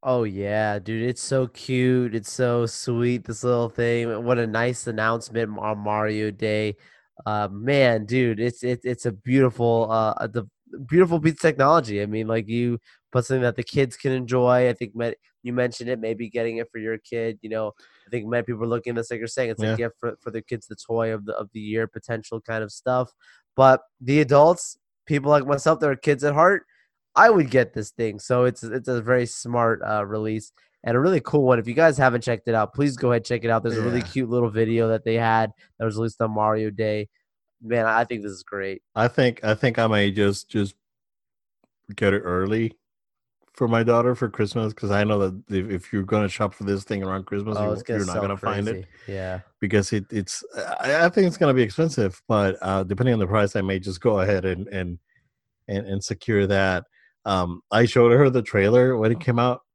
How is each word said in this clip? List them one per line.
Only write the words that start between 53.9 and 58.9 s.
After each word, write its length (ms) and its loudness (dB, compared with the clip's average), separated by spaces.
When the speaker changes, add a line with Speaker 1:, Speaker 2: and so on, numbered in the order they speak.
Speaker 2:
go 200 2
ahead 260 0
and, 220 -4
and, 300 -8
and, 180 -4
and 160 -6
secure 440 0
that. 380 2
Um, 340 -2
I 140 4
showed 280 6
her 180 6
the 100 0
trailer 560 4